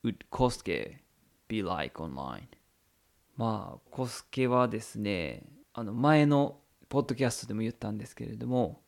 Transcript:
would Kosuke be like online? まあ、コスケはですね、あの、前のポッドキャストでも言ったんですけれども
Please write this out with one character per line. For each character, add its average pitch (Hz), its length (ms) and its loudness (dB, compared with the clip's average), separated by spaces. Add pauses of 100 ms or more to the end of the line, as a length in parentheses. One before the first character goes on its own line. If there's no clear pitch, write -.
would 113 120 -2 (140)
Kosuke 107 640 -2 (520)
be 110 140 -2
like 82 380 -4
online? 65 440 -8 (920)
ま 110 400 -2
あ、 - 20 -20 (120)
コ 131 160 -4
ス - 240 -12
ケ 131 160 2
は 123 220 6
で 110 120 -2
す - 180 -12
ね、 87 460 -2 (280)
あ 117 120 -6
の、 104 80 -6
前 147 340 6
の 143 340 4 (280)
ポ 135 120 2
ッ - 60 -2
ド 131 80 -2
キ 131 100 0
ャ 117 60 4
ス - 120 -8
ト 117 60 -12
で 107 60 -6
も 110 80 -2
言 113 80 -2
っ - 20 -14
た - 180 -6
ん 107 80 -4
で 113 80 -8
す - 80 -18
け 117 120 -10
れ 110 100 -10
ど 117 100 -8
も 123 420 0